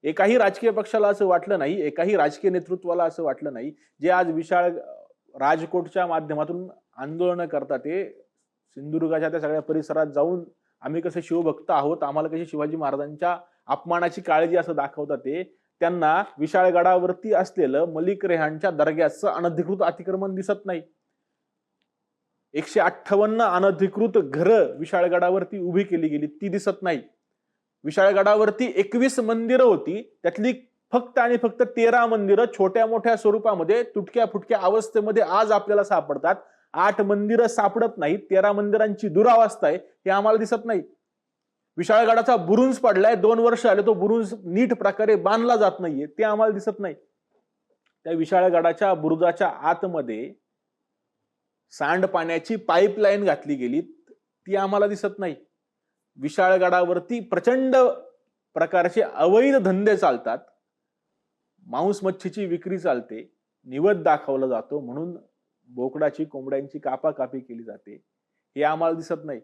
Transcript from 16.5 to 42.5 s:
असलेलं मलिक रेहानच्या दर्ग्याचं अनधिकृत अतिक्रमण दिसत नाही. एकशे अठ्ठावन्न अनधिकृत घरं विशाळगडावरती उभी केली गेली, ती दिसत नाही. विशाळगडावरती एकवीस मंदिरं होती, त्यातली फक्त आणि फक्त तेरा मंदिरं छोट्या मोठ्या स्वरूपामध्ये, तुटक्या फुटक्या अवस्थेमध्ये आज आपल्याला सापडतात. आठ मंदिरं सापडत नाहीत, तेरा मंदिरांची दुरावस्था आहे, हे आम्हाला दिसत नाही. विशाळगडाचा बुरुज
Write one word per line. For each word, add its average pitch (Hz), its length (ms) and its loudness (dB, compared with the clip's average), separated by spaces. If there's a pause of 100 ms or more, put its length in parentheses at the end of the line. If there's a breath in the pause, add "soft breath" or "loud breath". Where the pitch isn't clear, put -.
असलेलं 160 500 0
मलिक 180 420 -4
रेहानच्या 160 440 -2
दर्ग्याचं 156 580 0
अनधिकृत 170 540 -2
अतिक्रमण 190 520 -4
दिसत 196 320 -6
नाही. 180 160 -6 (1700)
एकशे - 260 -2
अठ्ठावन्न 208 600 2
अनधिकृत 196 760 2
घरं 165 600 2
विशाळगडावरती 180 800 0
उभी 180 260 -2
केली 165 240 -2
गेली, 147 180 -4
ती 196 220 -8
दिसत 190 340 -4
नाही. 165 200 -4 (840)
विशाळगडावरती 202 920 2
एकवीस 240 440 0
मंदिरं 226 440 2
होती, 196 580 0
त्यातली 208 300 -2 (400)
फक्त 240 260 -2
आणि 240 240 2
फक्त 233 200 -2
तेरा 233 440 2
मंदिरं 208 380 2 (140)
छोट्या 202 280 2
मोठ्या 226 300 0
स्वरूपामध्ये, 208 680 2
तुटक्या 226 500 -2
फुटक्या 208 300 -2
अवस्थेमध्ये 214 600 0
आज 202 300 2
आपल्याला 208 320 2
सापडतात. 156 500 0 (380 soft breath)
आठ 202 280 0
मंदिरं 208 460 2
सापडत 226 520 0
नाहीत, 156 200 -2
तेरा - 340 2
मंदिरांची 208 560 0
दुरावस्था 220 600 4
आहे, 160 80 0
हे - 340 -8
आम्हाला 208 280 2
दिसत 220 260 -2
नाही. 214 180 -2 (920)
विशाळगडाचा 226 600 4
बुरुज 220 420 2